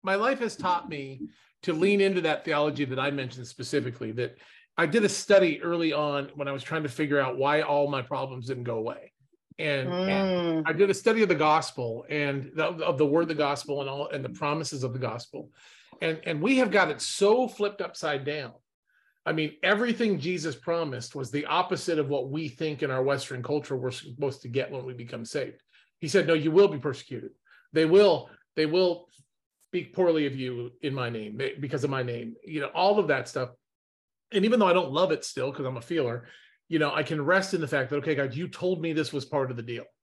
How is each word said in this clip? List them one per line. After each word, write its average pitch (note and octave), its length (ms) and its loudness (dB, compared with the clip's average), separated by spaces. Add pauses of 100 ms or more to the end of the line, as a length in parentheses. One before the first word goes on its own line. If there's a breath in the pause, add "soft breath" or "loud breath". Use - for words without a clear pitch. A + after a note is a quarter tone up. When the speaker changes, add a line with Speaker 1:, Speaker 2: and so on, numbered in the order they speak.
Speaker 1:
my F#3+ 120 0
life B3+ 240 2
has A#3 180 -4
taught F3+ 320 -2
me C3+ 360 -10 (380 loud breath)
to F3 100 0
lean G3 280 4
into G3 200 2
that D#3 240 0
theology D3 400 0
that C3 140 -4
I C#3 120 0
mentioned B2+ 360 -8
specifically, B2 640 -4
that A#2+ 240 -4 (400 loud breath)
I E3+ 80 4
did G3+ 200 2
a - 40 4
study F#3+ 520 4
early E3+ 320 0
on C#3+ 420 0
when C#3+ 120 -4
I C#3 40 -4
was C3+ 120 -6
trying D#3 200 -2
to C#3+ 60 -4
figure C#3+ 300 2
out C3 180 0
why D3 240 4
all C#3+ 280 2
my C3+ 120 -2
problems C3 460 -6
didn't B2 180 -6
go A#2 120 -4
away. A2+ 360 -8 (440)
And D3+ 460 -2
Speaker 2:
Mm. F3+ 600 0
Speaker 1:
I D#3+ 80 2
did G3 160 4
a F#3 40 2
study A3+ 300 2
of F#3+ 60 2
the E3+ 60 4
gospel C#3+ 760 0
and C#3+ 460 -2
the, D#3 100 0
of D#3+ 320 -2
the D3+ 80 6
word, E3 220 2
the D#3+ 80 -2
gospel, C#3+ 460 -2
and C3+ 80 -4
all, C#3+ 200 -6
and C#3 160 -6
the B2 40 -8
promises D3 540 -4
of A#2+ 100 -4
the B2+ 60 -6
gospel. A#2 520 -8 (500 loud breath)
And, D#3+ 240 -2
and D3+ 160 -2
we B3+ 160 4
have A#3+ 140 4
got F#3 200 4
it C3+ 100 -6
so A3+ 460 4
flipped G3+ 340 -4
upside D3 440 -6
down. D3 280 -6 (720)
I D#3+ 80 0
mean, D3+ 300 -2
everything G#3 560 2
Jesus D#3+ 360 -4
promised D3+ 600 -4
was C3 160 -8
the D3 160 -2
opposite E3+ 520 0
of C3+ 100 0
what C#3 220 -2
we D#3 180 -4
think D3+ 340 -4
in C#3 80 -2
our C3 120 0
Western C3 400 -2
culture C#3+ 340 -2
we're B2 140 -4
supposed C3+ 520 -6
to B2+ 60 -12
get C3 220 -2
when C3 140 -8
we B2+ 80 -10
become A#2 320 -12
saved. - 380 -6 (360 soft breath)
He D#3+ 100 -6
said, E3+ 180 4
"No, E3 80 4
you D#3 160 0
will G3 180 8
be D3 100 -4
persecuted. - 520 -8 (420 soft breath)
They D#3+ 120 4
will, F3 440 6 (260 loud breath)
they D#3 120 2
will F3 420 2 (580)
speak F3 280 -6
poorly E3 320 4
of C3+ 80 -4
you B2 360 -6 (100)
in C#3 120 -4
my B2 160 -2
name, G#2+ 280 -8 (220)
because C3+ 240 -4
of C#3 80 0
my C3 120 -2
name," A#2 320 -6 (100)
you D3+ 160 -6
know, C#3 140 -4
all G3+ 240 6
of E3+ 100 2
that C3 200 2
stuff. B2+ 220 -4 (800)
And G3 140 2
even A3+ 140 4
though G3 80 6
I F3 60 6
don't E3+ 180 2
love D#3+ 200 2
it - 140 -2
still, C3+ 280 -4
'cause C3+ 120 -6
I'm B2+ 120 -6
a A#2 40 -8
feeler, A#2+ 460 -2 (420 loud breath)
you D#3+ 100 2
know, C#3+ 140 2
I D3+ 100 0
can D3+ 220 -2
rest F#3 300 2
in D#3+ 60 0
the D3 80 -4
fact C3 220 0
that, D3 60 -2
"Okay, D3 180 0
God, C3+ 200 -2
you F3 140 -6
told F3+ 320 -2
me E3 120 -4
this D3+ 200 -2
was C#3 120 -4
part C3+ 260 -2
of A#2+ 60 -8
the A#2 60 -10
deal." A#2 220 -10 (180)